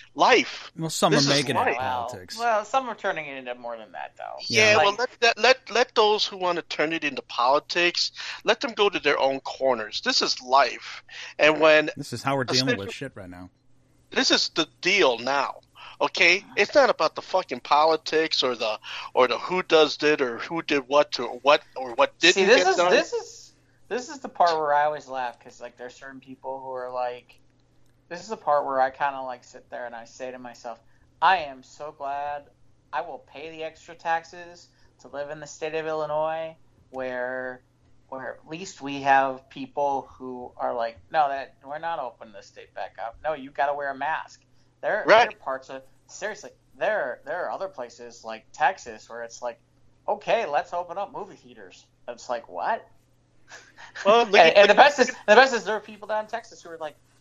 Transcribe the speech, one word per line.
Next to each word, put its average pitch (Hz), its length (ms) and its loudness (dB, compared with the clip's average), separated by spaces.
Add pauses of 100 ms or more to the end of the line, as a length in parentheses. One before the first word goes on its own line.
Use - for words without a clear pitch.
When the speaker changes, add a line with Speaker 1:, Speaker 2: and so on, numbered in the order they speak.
(160)
Speaker 1:
life. 185 600 4
Speaker 2:
well, 160 140 -6
some 190 220 2
Speaker 1:
This 143 160 4
Speaker 2:
are - 20 2
Speaker 1:
is 139 80 4
Speaker 2:
making 139 160 0
it - 60 0
Speaker 1:
life. - 180 0
Speaker 3:
Well, 127 300 -4
Speaker 2:
politics. 113 280 -14
Speaker 3:
well, 226 280 0
some 262 240 -2
are 220 80 -10
turning 160 300 -6
it 139 120 -12
into 127 160 -8
more 120 220 -10
than 107 160 -18
that, 71 260 -12
though. 57 200 -12 (100)
Speaker 2:
Yeah. 214 240 4
Speaker 1:
Yeah, 214 60 4
well, 202 120 4
Speaker 3:
Like 208 80 -6
Speaker 1:
let 247 220 -6
that, 233 180 2
let, 240 320 2
let 233 240 0
those 214 320 4
who 208 100 -10
wanna 175 260 -2
turn 156 300 -2
it 160 120 -4
into 139 180 -4
politics, 151 880 0 (320)
let 220 180 0
them 247 120 -6
go 208 160 2
to 190 100 -2
their 147 220 2
own 135 180 0
corners. 120 640 -2
This 254 200 0
is - 220 -4
life. - 640 0 (340)
And 151 220 4
when 156 360 6
Speaker 2:
This - 160 -10
is 120 120 -10
how 139 100 0
we're 135 80 0
dealing 127 340 0
with 98 120 -8
Speaker 1:
especially - 40 -10
Speaker 2:
shit 135 220 -12
right 92 160 -16
now. 90 200 -16 (600)
Speaker 1:
This - 220 2
is - 160 2
the 160 180 -2 (140)
deal 165 380 4
now. 131 420 -2 (420)
Okay, 175 400 2 (140)
it's 202 180 0
not 277 140 6
about 165 260 0
the 147 60 -8
fucking 131 400 -6
politics 156 840 2
or 127 120 0
the, 110 240 -4 (340)
or 127 160 6
the 113 100 -2
who 185 240 -4
does 156 400 4
it 147 200 4
or 120 160 -4
who 165 240 -6
did 143 260 -2
what 143 240 4
to, 127 140 -6
or 123 140 -10
what, 143 220 4 (140)
or 131 160 -10
what 135 260 2
didn't 175 180 6
Speaker 3:
See, 190 100 4
this 240 180 6
Speaker 1:
get 381 60 4
Speaker 3:
is, 185 60 2
Speaker 1:
done. 175 140 4
Speaker 3:
this 294 220 2
is, - 400 -10 (360)
this 247 200 -8
is 190 120 -14
the - 100 -12
part 170 280 2
where 151 140 0
I 147 120 4
always 151 240 -4
laugh 127 300 -8
'cause, - 220 -20
like, 120 160 -16
there's 123 180 -14
certain 135 260 -18
people 131 380 -12
who 131 140 -14
are 127 180 -10
like, 123 480 -8 (720)
this 175 140 -12
is 180 60 -18
the 220 100 -8
part 147 260 2
where 135 160 -2
I 131 80 4
kinda, 135 320 -4
like, 123 240 -12
sit - 240 -20
there 123 160 -12
and 120 100 -12
I 117 120 -16
say 127 240 -12
to 127 80 -14
myself, 120 420 -16 (400)
"I 180 180 6
am 139 240 -10
so 151 300 -16
glad 143 560 -8 (460)
I 151 80 -4
will 156 160 -12
pay 147 320 -16
the 160 140 -12
extra 160 300 -14
taxes 170 760 -8 (340)
to 139 60 -20
live 139 200 -10
in 151 100 -12
the 147 80 -14
state 156 280 -10
of 160 120 -4
Illinois, 156 680 -4 (320)
where, 127 720 -8 (480)
where 127 340 -12
at - 60 -20
least 170 320 -12
we 139 220 -8
have 135 480 2
people 139 640 -4
who 127 420 -14
are 131 160 -4
like, 117 240 -4 (140)
'No, 151 180 2
that, 135 340 -8
we're 139 160 -12
not 165 200 -8
opening 117 340 -12
the 101 100 -18
state - 300 -20
back 98 260 -12
up. 110 240 -12
No, 156 120 -4
you 135 160 -14
gotta 143 240 0
wear 143 160 -6
a 135 40 -6
mask.'" 143 460 -8 (420)
There, 180 240 -2
Speaker 1:
Right. 220 220 8
Speaker 3:
there - 80 -14
are - 80 -20
parts 131 240 -8
of, 135 140 -14 (240)
seriously, 190 460 -12 (260)
there, 156 480 -4
there 160 180 -6
are 117 60 -6
other 190 180 -6
places 120 560 -16
like 110 260 -12
Texas 147 600 -4
where 117 140 -12
it's - 180 -16
like, 120 180 -10 (480)
"Okay, 208 380 -2
let's 147 260 -2
open 175 240 -8
up 196 160 -8
movie 160 240 -14
theaters." 107 480 -20 (240)
It's 120 220 -12
like, 120 180 -6
"What?" 117 400 -6 (1160)
Speaker 1:
Well, 220 180 6
look 226 40 -10
Speaker 3:
And, 196 80 2
Speaker 1:
at, 165 200 8
Speaker 3:
and 202 140 10
the 208 40 8
Speaker 1:
look - 40 0
Speaker 3:
best 285 220 8
Speaker 1:
at 240 100 4
Speaker 3:
is, - 40 -10 (120)
the 208 80 8
best 262 200 8
is 208 100 -4
there 208 120 -4
are 202 40 -6
people 208 280 -20
down 214 160 -2
in 214 60 -18
Texas 226 320 -12
who 170 80 -18
are 165 80 -14
like, 156 180 -10 (240)